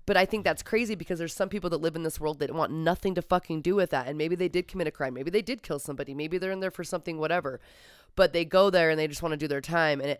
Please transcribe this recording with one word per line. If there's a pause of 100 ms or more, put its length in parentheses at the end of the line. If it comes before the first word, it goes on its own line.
But
I
think
that's
crazy
because
there's
some
people
that
live
in
this
world
that
want
nothing
to
fucking
do
with
that.
And
maybe
they
did
commit
a
crime.
Maybe
they
did
kill
somebody.
Maybe
they're
in
there
for
something,
whatever. (560)
But
they
go
there
and
they
just
wanna
do
their
time.
And,